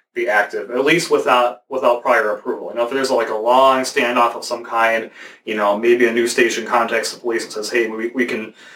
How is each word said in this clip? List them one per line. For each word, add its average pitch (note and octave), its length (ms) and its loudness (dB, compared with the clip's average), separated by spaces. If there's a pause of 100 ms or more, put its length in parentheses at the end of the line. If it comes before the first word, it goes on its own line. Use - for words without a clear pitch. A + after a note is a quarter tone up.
(140)
be A#2 160 -4
active, G#2 400 0
at B2+ 160 0
least D#3+ 240 2
without, B2 580 2
without B2 360 0
prior A2+ 320 2
approval. G#2 340 -8
You A2 60 -12
know, A#2+ 100 0
if C3 60 -6
there's, C3+ 180 -2
like, A#2 200 0
a A2 60 -4
long C3 460 4
standoff B2 540 0
of A2+ 100 -10
some A#2+ 180 -6
kind, A2+ 460 0 (340)
you G#2+ 120 -4
know, G#2 240 2
maybe A#2+ 260 4
a A2+ 80 2
news A#2+ 200 0
station A2 340 0
contacts A2+ 460 0
the - 60 -18
police A2+ 260 -4
and - 80 -14
says, G#2+ 180 -8
"Hey, A#2 180 2
we, A2+ 200 -6
we B2+ 180 -2
can A2 260 -8 (220)